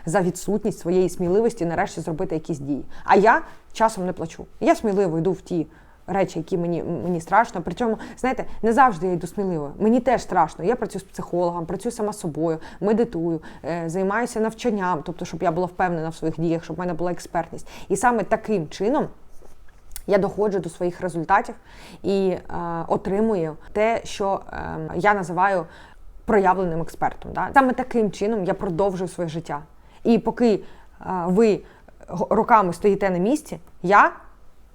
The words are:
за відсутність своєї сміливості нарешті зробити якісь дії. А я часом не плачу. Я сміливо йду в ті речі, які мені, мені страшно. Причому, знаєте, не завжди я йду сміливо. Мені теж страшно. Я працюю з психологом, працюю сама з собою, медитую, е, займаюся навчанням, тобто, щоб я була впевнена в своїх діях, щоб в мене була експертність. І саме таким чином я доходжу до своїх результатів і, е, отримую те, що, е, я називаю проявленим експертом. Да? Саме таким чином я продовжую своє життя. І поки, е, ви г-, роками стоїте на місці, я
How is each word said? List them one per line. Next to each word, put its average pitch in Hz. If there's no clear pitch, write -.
за 170
відсутність 190
своєї 185
сміливості 180
нарешті 170
зробити 165
якісь 160
дії. 139
А -
я 226
часом 220
не 185
плачу. -
Я 302
сміливо 190
йду 175
в -
ті 160
речі, 185
які 165
мені, 170
мені 165
страшно. 196
Причому, 220
знаєте, 254
не 226
завжди 220
я 180
йду 175
сміливо. 165
Мені 220
теж 247
страшно. 165
Я 226
працюю 196
з -
психологом, 175
працюю 165
сама 202
з 208
собою, 160
медитую, 175
е, 165
займаюся 196
навчанням, 208
тобто, 180
щоб 170
я 175
була 175
впевнена 175
в 165
своїх 160
діях, 165
щоб 160
в -
мене 180
була 175
експертність. -
І -
саме 240
таким 214
чином 226
я 196
доходжу 196
до 170
своїх 175
результатів 185
і, 196
е, 180
отримую 185
те, 220
що, 196
е, 165
я 196
називаю 180
проявленим 185
експертом. -
Да? 175
Саме 269
таким 240
чином 202
я 185
продовжую 190
своє 175
життя. 156
І 226
поки, 226
е, -
ви 190
г-, 185
роками 214
стоїте 196
на 175
місці, 220
я 208